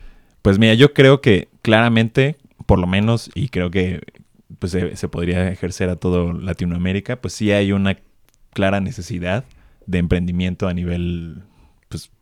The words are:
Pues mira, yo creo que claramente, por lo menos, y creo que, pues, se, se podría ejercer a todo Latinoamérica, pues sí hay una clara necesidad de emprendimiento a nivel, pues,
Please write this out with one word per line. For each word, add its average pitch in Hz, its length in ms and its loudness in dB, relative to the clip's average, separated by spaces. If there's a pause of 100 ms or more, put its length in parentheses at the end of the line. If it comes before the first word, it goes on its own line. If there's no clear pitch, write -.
(420)
Pues 98 160 4
mira, 110 160 6
yo 131 200 6
creo 135 280 6
que 101 280 2 (120)
claramente, 117 760 2 (280)
por 98 140 4
lo 90 80 0
menos, 107 480 0
y 127 140 -4
creo 90 200 -4
que, 92 320 -2 (560)
pues, 90 140 -6
se, 90 240 -4
se - 120 -8
podría 87 440 -2
ejercer 92 380 -6
a 90 80 -4
todo 87 360 -2
Latinoamérica, 90 880 -4
pues - 140 -8
sí 107 160 0
hay 101 200 2
una 98 280 0 (540)
clara 98 280 0
necesidad 90 640 -6 (400)
de 90 140 -2
emprendimiento 90 680 -2
a 90 60 -4
nivel, 87 680 -6 (460)
pues, - 200 -14 (120)